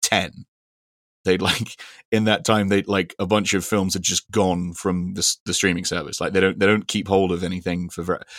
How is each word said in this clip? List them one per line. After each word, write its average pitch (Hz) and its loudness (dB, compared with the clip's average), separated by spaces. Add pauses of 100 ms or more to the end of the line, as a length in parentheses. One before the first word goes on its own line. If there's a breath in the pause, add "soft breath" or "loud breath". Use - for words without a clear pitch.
ten. - -2 (800)
They'd, 92 2
like, 95 -4 (320 loud breath)
in 110 2
that 107 2
time, 107 4
they'd, 98 2
like, 95 0
a 101 -2
bunch 98 2
of 92 0
films 95 0
had 90 -4
just - -2
gone 90 0
from 90 -2
the 101 -6
s-, - -2
the 92 -2
streaming 90 0
service. 82 -6
Like, 85 -2
they 95 4
don't, 95 2
they 98 4
don't 107 2
keep 101 -4
hold 95 4
of 85 -2
anything 87 -4
for - -10
ver-, 87 -4 (160 loud breath)